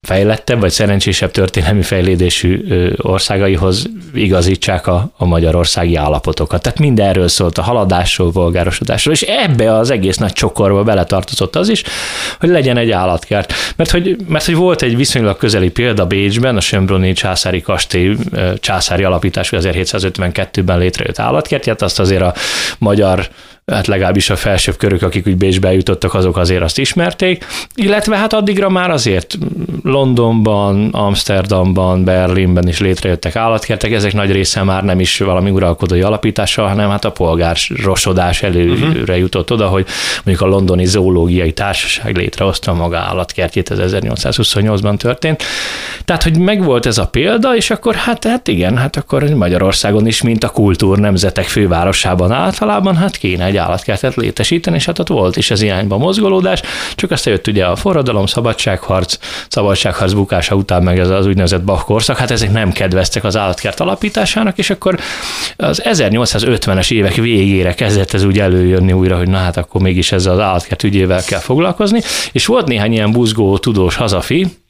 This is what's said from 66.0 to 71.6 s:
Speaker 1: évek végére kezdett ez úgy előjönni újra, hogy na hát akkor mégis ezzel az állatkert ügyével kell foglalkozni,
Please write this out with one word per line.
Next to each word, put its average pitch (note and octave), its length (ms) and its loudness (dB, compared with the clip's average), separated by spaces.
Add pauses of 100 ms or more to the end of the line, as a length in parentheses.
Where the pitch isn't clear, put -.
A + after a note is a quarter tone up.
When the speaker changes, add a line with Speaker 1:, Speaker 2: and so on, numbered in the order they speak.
Speaker 1:
évek G2 240 2
végére G2 600 2
kezdett G2+ 380 0
ez G2 120 2
úgy G2 140 2
előjönni F#2 540 4
újra, F#2 240 2
hogy F2+ 120 0
na F#2+ 80 2
hát F2+ 200 -2
akkor F2+ 240 -4
mégis F#2 320 0
ezzel F#2 200 2
az F2+ 80 2
állatkert F#2+ 420 -2
ügyével F#2 420 2
kell F#2+ 160 -4
foglalkozni, F#3 600 0 (320)